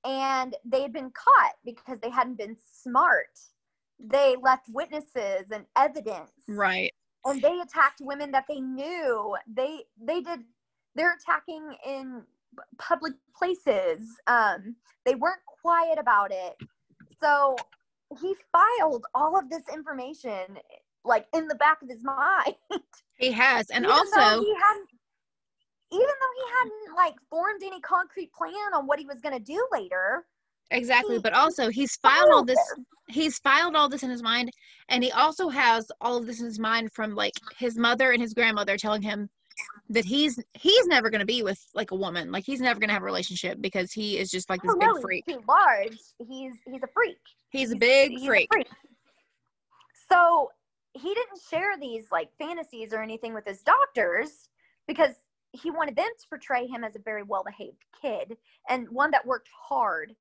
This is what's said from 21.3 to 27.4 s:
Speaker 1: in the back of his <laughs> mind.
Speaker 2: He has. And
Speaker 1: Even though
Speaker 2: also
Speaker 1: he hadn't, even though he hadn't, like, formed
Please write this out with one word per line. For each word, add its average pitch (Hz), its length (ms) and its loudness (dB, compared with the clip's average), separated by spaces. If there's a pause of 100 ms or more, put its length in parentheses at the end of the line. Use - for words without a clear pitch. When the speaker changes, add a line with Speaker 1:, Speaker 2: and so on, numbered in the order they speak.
Speaker 1:
in 320 140 -2
the 302 80 -4
back 302 260 4
of 262 80 -18
his 233 160 -16
<laughs> - 0 -
mind. 277 520 0 (640)
Speaker 2:
He 254 120 0
has. 240 400 2
And - 140 -2
Speaker 1:
Even 269 120 6
though 392 240 4
Speaker 2:
also 427 240 6
Speaker 1:
he 415 160 0
hadn't, 403 280 2 (1040)
even 427 140 4
though 539 300 -2
he 494 220 -8
hadn't, 427 380 -4
like, 349 180 2 (160)
formed 370 340 -2